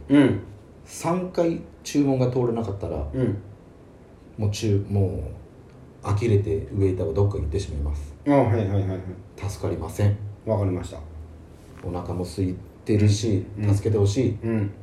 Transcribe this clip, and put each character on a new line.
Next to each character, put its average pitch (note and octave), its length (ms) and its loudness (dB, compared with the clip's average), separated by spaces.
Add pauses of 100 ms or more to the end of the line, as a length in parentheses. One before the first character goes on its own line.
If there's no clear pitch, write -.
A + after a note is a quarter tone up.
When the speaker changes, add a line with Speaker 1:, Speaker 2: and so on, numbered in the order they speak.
Speaker 1:
う C#3+ 100 6
ん。 G#2+ 220 6 (460)
Speaker 2:
三 F3+ 460 -2
回 E3+ 280 0 (240)
注 C#3+ 220 0
文 C3+ 120 2
が B2+ 140 2
通 B2+ 120 0
ら A#2 100 0
な A2+ 100 -2
か G2 80 -4
っ G2 60 -6
た - 100 -8
ら、 D2+ 260 -4
Speaker 1:
う C3 80 -2
ん。 G2+ 160 0 (1000)
Speaker 2:
も G#2 100 0
う G2+ 40 0
注-、 G2+ 380 0
も F#2 340 0 (800)
う - 40 -6
呆 G#2 220 0
れ G2+ 100 6
て G2+ 160 0 (180)
ウ G2+ 60 -2
ェ F#2+ 140 4
イ F#2 40 -4
タ F#2+ 60 -2
ー E2+ 40 -2
は D#2+ 60 -4
ど G2+ 140 2
っ G2+ 40 0
か F#2+ 60 -4
に D2 60 -4
行 D2+ 60 -4
っ - 20 -6
て - 80 0
し - 120 -6
ま - 80 -6
い - 20 -2
ま - 120 -2
す。 - 220 -10 (100)
Speaker 1:
あ、 C#3+ 60 2
は C#3 120 6
い - 20 4
は A2 180 2
い G2 60 0
は G2+ 100 2
い F#2+ 80 -2
は F#2+ 80 -4
い。 F2+ 40 -6 (460)
Speaker 2:
助 G2+ 220 -6
か - 20 0
り - 80 -2
ま - 120 -6
せ G#2 180 2
ん。 G2+ 100 2 (280)
Speaker 1:
わ A2 120 2
か G2+ 60 2
り F#2+ 80 2
ま F2 100 -2
し - 100 -10
た。 - 80 -12 (840)
Speaker 2:
お F2+ 60 -6
腹 F2 220 -6
も F2+ 100 -4
空 F#2+ 200 -2
い F#2 120 0 (300)
て G#2+ 120 4
る G#2 120 8
し、 G2+ 360 2 (140)
Speaker 1:
う G#2 100 2
ん。 G2+ 60 6
Speaker 2:
助 G#2+ 140 0
け - 20 4
て G#2+ 80 4
ほ G2+ 80 6
し C3 180 2
い。 G2+ 160 0
Speaker 1:
う A2+ 80 -2
ん。 G#2 220 0 (120)